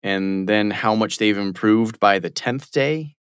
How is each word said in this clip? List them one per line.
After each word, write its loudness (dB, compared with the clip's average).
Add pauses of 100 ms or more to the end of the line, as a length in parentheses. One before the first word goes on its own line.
and -2
then 2
how 0
much -2
they've 2
improved 0
by 4
the -6
tenth -6
day? -2 (120)